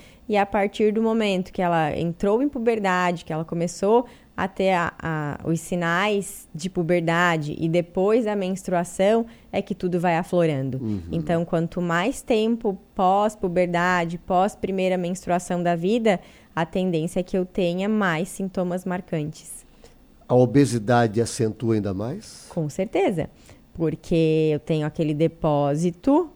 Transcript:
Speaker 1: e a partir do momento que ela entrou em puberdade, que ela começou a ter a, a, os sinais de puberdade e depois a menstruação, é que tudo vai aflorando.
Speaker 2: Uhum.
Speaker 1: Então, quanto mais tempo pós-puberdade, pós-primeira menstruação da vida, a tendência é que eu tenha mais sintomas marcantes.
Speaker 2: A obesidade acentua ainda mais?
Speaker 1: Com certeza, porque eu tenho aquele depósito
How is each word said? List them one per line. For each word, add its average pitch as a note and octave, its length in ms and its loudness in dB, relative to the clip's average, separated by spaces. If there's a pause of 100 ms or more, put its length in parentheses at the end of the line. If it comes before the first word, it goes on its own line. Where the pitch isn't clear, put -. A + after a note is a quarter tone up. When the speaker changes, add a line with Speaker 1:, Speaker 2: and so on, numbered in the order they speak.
(260)
Speaker 1:
e G#3 120 0
a G3 80 2
partir G#3 460 0
do A3 100 0
momento G#3+ 500 0
que - 80 -6
ela E3 360 2
entrou G3+ 460 0
em D4 60 0
puberdade, G3 800 0
que F3 60 -8
ela D#3+ 120 -4
começou G3 640 0 (300)
a F3+ 100 -2
ter F#3+ 240 0
a, F3 300 0
a, D#3 440 -4
os E3 140 0
sinais F#3 960 -2
de E3+ 160 -8
puberdade E3 880 0
e E3 100 0
depois F#3+ 560 2
a G#3 120 -2
menstruação, F#3+ 880 0 (240)
é G3 100 -2
que G3 140 -8
tudo F3+ 240 -2
vai E3+ 180 2
aflorando. D3 640 0
Speaker 2:
Uhum. G#2+ 320 -4
Speaker 1:
Então, E3 340 -2
quanto E3+ 380 -2
mais F3 400 -2
tempo A3 560 0 (160)
pós-puberdade, F3+ 1200 2
pós-primeira F#3+ 800 0
menstruação F3 680 -2
da F3 140 2
vida, G3+ 440 2 (340)
a D#3+ 100 0
tendência F3 560 -2
é - 20 -4
que F#3+ 140 -4
eu F#3 80 0
tenha F#3 440 -2
mais F#3+ 400 0
sintomas F#3 560 -4
marcantes. F3 800 -6 (640)
Speaker 2:
A B2 60 2
obesidade A#2+ 840 4
acentua A2+ 540 -2
ainda G2+ 200 0
mais? B2 560 -10
Speaker 1:
Com D#3 180 -4
certeza, G#3 600 -2 (460)
porque D#3+ 800 2
eu D3 80 -2
tenho D#3 260 -2
aquele D#3 280 -2
depósito D#3+ 1200 0